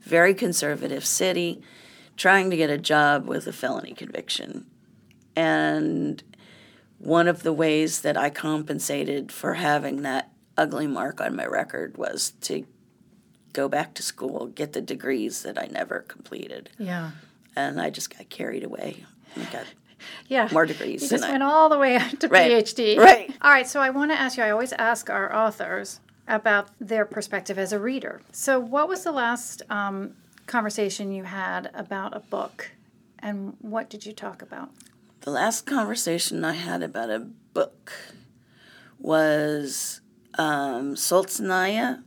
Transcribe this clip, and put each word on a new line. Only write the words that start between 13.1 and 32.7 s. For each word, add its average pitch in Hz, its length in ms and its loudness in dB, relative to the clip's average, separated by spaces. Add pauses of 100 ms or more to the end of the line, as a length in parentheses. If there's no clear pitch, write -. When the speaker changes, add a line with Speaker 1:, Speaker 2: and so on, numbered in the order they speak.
Speaker 1:
go 139 160 -2
back 143 260 -4
to - 80 -12
school, - 440 -8
get 147 260 -8
the - 80 -4
degrees 113 600 -4
that - 160 -8
I - 80 -6
never - 340 -6
completed. - 760 -14
Speaker 2:
Yeah. 180 320 -6 (440)
Speaker 1:
And 139 280 -4
I 160 80 -2
just - 260 -12
got - 140 -20
carried - 340 -8
away. - 400 -12 (320)
I 58 160 -10
got 117 140 -12 (600)
Speaker 2:
Yeah. 240 240 4
Speaker 1:
more 160 140 6
degrees - 360 -4
Speaker 2:
You 277 60 -2
Speaker 1:
than 233 100 2
Speaker 2:
just - 100 0
Speaker 1:
I - 40 0
Speaker 2:
went 269 100 2
all 311 260 8
the 302 100 6
way 262 180 6
up - 240 0
to - 80 0
Speaker 1:
Right. - 200 10
Speaker 2:
P 240 60 8
H 220 200 4
D. 214 240 4
Speaker 1:
Right. 220 320 10 (120)
Speaker 2:
All 285 80 8
right, 262 160 8
so 285 140 -2
I 269 100 2
wanna 294 240 0
ask 262 240 -2
you, 240 60 2
I 214 60 2
always 233 240 0
ask 226 360 0
our 196 240 -2
authors 214 680 -2 (280)
about 208 420 2 (100)
their 214 240 0
perspective 202 540 -6
as 190 140 -2
a 208 60 -2
reader. 247 420 -6 (120)
So 269 260 0
what 262 300 0
was 370 160 -4
the 339 80 -2
last, 247 580 -4
um, 202 440 -6 (320)
conversation 208 680 -4
you 190 120 -8
had 185 500 -6
about 202 420 -8
a 214 40 -10
book, - 500 -10 (500)